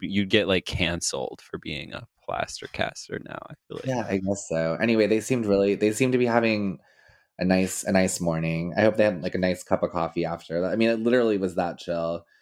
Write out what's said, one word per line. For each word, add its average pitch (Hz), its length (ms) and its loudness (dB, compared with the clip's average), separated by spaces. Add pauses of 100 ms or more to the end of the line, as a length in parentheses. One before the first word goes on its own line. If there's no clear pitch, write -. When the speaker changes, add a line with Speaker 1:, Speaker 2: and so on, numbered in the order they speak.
Speaker 1:
you'd 98 280 -2
get, 101 180 4
like, 92 180 2
canceled 82 760 -4
for - 160 -12
being 78 360 -10
a - 120 -12 (180)
plaster - 440 -6
caster - 580 -6
now, - 140 -12 (100)
I - 40 -16 (140)
feel - 100 -12
like. - 100 -10
Speaker 2:
Yeah, 123 200 -2
I 98 100 0
guess 98 320 -2
so. 80 320 0
Anyway, 113 260 4
they 110 140 2
seemed 120 240 -2
really, 101 300 4
they 107 180 2
seemed 127 180 0
to 127 80 2
be 123 60 2
having 110 540 2 (600)
a 90 60 0
nice, 92 400 2
a 98 80 0
nice 92 260 2
morning. 82 580 -2
I 104 40 4
hope 107 160 6
they 107 80 6
had, 92 180 0
like, 92 120 -4
a 101 40 -2
nice 92 240 0
cup - 200 0
of 87 80 -2
coffee 82 340 -2
after 82 360 -4
that. 92 120 -2
I - 20 -2
mean, 113 140 2
it 113 100 0
literally 117 380 2
was 92 180 -2
that 87 240 -2
chill. 85 460 -4 (160)